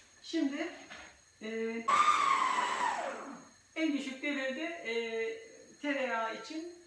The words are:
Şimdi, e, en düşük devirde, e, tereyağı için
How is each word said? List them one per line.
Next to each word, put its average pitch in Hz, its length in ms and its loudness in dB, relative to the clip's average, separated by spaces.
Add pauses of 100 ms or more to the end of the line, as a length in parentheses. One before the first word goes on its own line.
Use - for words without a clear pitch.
(220)
Şimdi, 311 460 0 (760)
e, 220 60 -6 (2250)
en 302 220 2
düşük 262 240 -4
devirde, 277 420 0
e, 339 300 -4 (880)
tereyağı 247 540 0
için 320 380 -8 (120)